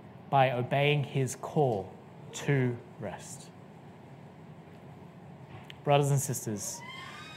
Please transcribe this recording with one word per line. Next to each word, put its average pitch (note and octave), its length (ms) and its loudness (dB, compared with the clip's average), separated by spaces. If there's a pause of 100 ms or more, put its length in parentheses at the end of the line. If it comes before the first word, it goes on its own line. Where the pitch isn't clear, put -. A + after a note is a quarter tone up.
(300)
by C3+ 220 8
obeying C#3 540 4
his C3+ 340 0
call A#2 500 2 (440)
to B2+ 420 2 (240)
rest. - 460 -10 (2500)
Brothers C#3+ 260 6
and C#3 80 6
sisters, - 600 -4 (560)